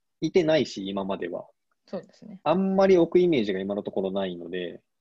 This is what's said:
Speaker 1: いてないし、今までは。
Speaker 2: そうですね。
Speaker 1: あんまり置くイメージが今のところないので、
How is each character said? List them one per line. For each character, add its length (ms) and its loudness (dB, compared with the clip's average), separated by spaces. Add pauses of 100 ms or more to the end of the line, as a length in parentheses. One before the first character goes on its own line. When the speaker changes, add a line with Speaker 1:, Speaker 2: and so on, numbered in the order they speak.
(220)
Speaker 1:
い 100 -4
て 120 4
な 140 2
い 80 2
し、 220 -8
今 180 -6
ま 120 -6
で 120 -8
は。 160 -10 (420)
Speaker 2:
そ 120 -10
う 20 -12
で 120 -20
す 120 -20
ね。 180 -18
Speaker 1:
あ 100 2
ん 220 0
ま 120 4
り 100 8
置 140 4
く 80 6
イ 80 4
メ 140 4
ー 20 2
ジ 100 -2
が 60 -4
今 160 -4
の 80 -4
と 80 -10
こ 100 -4
ろ 100 -2
な 140 -2
い 120 -8
の 120 -14
で、 320 -8 (200)